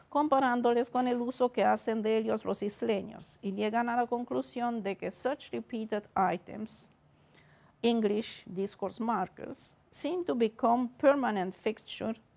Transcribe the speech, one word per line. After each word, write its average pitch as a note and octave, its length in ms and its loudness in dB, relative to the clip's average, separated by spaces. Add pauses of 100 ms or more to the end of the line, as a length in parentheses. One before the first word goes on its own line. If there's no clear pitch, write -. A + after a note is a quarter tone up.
comparándoles B3+ 800 2
con B3+ 200 0
el B3 120 0
uso B3 300 0
que G#3 140 2
hacen G#3+ 360 2
de A3 160 2
ellos A3 280 0
los F#3+ 180 -2
isleños, G#3+ 800 -4
y G3 100 -4
llegan G#3+ 360 0
a A#3+ 80 -2
la B3 100 2
conclusión A#3+ 760 -2
de G3 120 -2
que F3+ 140 -6
such - 400 -4
repeated A3 540 -4 (120)
items, F#3+ 720 -2 (920)
English A3+ 640 2
discourse G3 560 -6
markers, A3 720 -4 (140)
seem F4 340 -2
to D4 100 0
become A#3 600 2
permanent A3+ 580 2
fixture - 600 -4 (220)